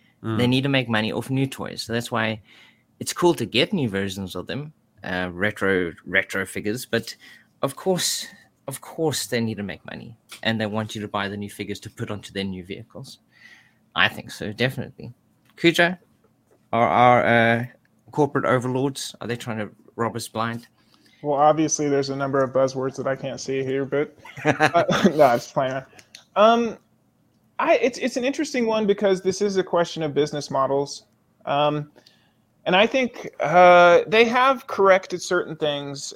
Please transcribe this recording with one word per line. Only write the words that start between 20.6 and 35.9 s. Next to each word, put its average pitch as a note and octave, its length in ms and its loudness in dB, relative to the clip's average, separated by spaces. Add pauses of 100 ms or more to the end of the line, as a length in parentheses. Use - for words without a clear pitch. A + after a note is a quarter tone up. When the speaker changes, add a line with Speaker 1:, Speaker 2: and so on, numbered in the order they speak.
Speaker 3:
Well, D3 180 -2
obviously, D3+ 480 4
there's C#3 220 0
a C3+ 60 -6
number C#3 280 0
of B2+ 80 -2
buzzwords C3 460 0
that C3 100 -6
I C3+ 80 -2
can't C3 240 -8
see C3+ 240 -4
here, C3 220 -2
but C#3+ 300 -2 (140)
Speaker 2:
<laughs> - 160 -16
Speaker 3:
uh, D3+ 420 4
<laughs> E3+ 280 2
no, D3+ 80 6
I'm B2 140 6
just - 160 -10
playing C3 180 -2
around. C3 140 -8 (500)
Um, A#3 420 4 (800)
I, D#4 180 4
it's, B3 200 0
it's B3 200 -4
an B3 80 -4
interesting C#4 420 -2
one A3 180 0
because G3 360 0
this F#3 200 -4
is G3+ 160 0
a F3+ 60 0
question E3+ 400 -2
of D3 100 -4
business D3 380 -4
models. C#3 540 -2 (400)
Um, D3 440 -2 (760)
and F3 100 2
I G3+ 100 6
think, B3 540 -4
uh, F3 680 8
they A3 180 6
have B3+ 420 2
corrected F#3+ 540 2
certain F3 340 -2
things. C#3+ 600 -6